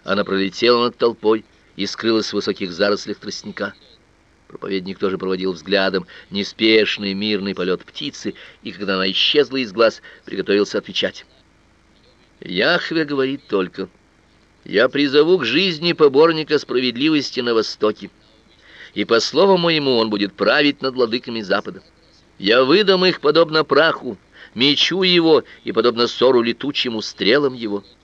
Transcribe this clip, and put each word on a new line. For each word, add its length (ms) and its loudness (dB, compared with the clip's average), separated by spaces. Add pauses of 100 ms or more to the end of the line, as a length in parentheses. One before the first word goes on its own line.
Она 200 0
пролетела 600 0
над 120 -4
толпой 480 0 (320)
и 100 -6
скрылась 440 -2
в 40 -10
высоких 380 -4
зарослях 460 -2
тростника. 560 -12 (760)
Проповедник 500 -8
тоже 200 -2
проводил 340 -4
взглядом 540 -2 (240)
неспешный 840 0
мирный 400 -4
полёт 300 -4
птицы, 500 -12 (280)
и 100 -12
когда 220 -4
она 160 0
исчезла 480 0
из 140 -6
глаз, 280 2 (240)
приготовился 540 0
отвечать. 480 -6 (1120)
Яхве 640 -2
говорит 420 -4
только: 420 -4 (760)
«Я 240 2
призову 500 2
к 60 -2
жизни 480 -2
поборника 680 4
справедливости 840 -2
на 120 -2
востоке, 580 -2 (840)
и 100 -2
по 160 2
слову 380 2
моему 400 2
он 100 0
будет 240 -2
править 480 2
над 140 -6
владыками 480 -4
Запада. 400 -4 (560)
Я 260 2
выдам 400 4
их 160 0
подобно 440 2
праху, 520 0 (380)
мечу 480 2
его 420 4 (200)
и 80 -6
подобно 340 2
ссору 340 2
летучему 640 -4
стрелам 500 0
его. 320 -6 (180)